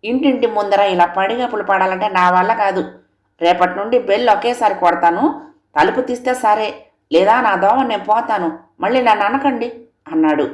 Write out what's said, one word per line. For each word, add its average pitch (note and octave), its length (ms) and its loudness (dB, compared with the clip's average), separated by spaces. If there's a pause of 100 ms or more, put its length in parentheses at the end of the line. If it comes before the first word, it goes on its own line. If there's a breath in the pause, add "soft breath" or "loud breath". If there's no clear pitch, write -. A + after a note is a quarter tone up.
ఇంటింటి A#3+ 440 0
ముందర G3+ 340 0
ఇలా F3+ 240 2
పడిగప్పులు G#3+ 580 -4
పడాలంటే F#3+ 460 0
నా F3+ 220 2
వల్ల F#3 220 2
కాదు. F#3+ 380 -2 (500)
రేపటి F3+ 380 2
నుండి A3+ 200 0
బెల్ A3+ 300 0
ఒకేసారి G#3+ 460 0
కొడతాను, F3 680 0 (380)
తలుపు G#3+ 220 0
తీస్తే B3 320 -4
సరే, G#3+ 520 -2 (280)
లేదా G#3 280 4
నా G#3 140 2
దోవ G#3 280 2
నేను G#3+ 200 -4
పోతాను, G#3 560 -2 (200)
మళ్ళీ A#3+ 220 0
నన్ను G#3+ 240 2
అనకండి" A#3+ 600 -4 (240)
అన్నాడు. D#3 420 0